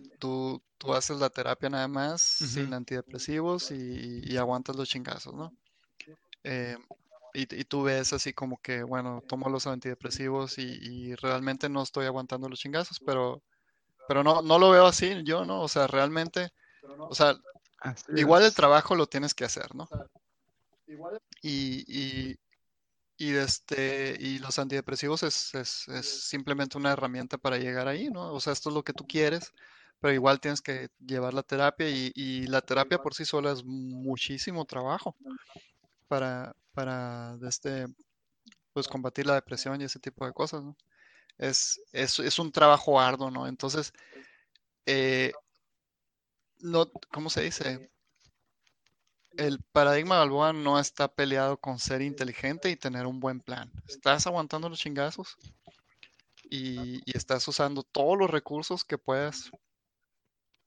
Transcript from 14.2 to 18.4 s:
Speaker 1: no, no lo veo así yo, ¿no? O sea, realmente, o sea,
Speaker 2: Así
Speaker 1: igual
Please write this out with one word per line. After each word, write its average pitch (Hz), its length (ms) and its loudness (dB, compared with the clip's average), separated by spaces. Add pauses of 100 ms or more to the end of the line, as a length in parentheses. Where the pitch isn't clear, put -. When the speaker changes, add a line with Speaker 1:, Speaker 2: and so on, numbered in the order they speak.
Speaker 1:
no, 160 180 6
no 160 160 8
lo 190 120 12
veo 180 160 12
así 180 380 4
yo, 165 200 0
¿no? 185 180 -4
O 151 60 -2
sea, 139 180 2
realmente, 160 640 0 (580)
o 139 60 -8
sea, 143 220 6 (440)
Speaker 2:
Así 135 360 -8
Speaker 1:
igual 160 280 10